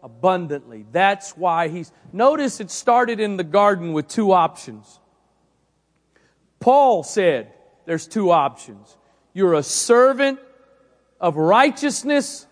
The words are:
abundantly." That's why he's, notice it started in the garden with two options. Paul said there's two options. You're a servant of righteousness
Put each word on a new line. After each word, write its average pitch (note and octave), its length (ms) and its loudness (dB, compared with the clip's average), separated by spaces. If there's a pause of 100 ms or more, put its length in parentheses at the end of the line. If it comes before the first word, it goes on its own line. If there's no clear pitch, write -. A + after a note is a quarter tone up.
abundantly." C3+ 880 -4
That's G3 460 -2
why E3+ 300 -2
he's, E3 240 -12 (200)
notice C4+ 480 0
it G3 120 -12
started A#3+ 480 0
in G#3 180 -4
the F#3 60 -4
garden F3 500 0
with D3+ 140 -4
two G3+ 240 0
options. D#3+ 680 -2 (1600)
Paul B3 440 4
said C3+ 500 -2 (320)
there's E3 220 -6
two G3 240 -2
options. C3 680 -4 (360)
You're F3+ 220 2
a C#3+ 80 0
servant C4+ 760 0 (800)
of E3 180 -2
righteousness B3+ 1120 0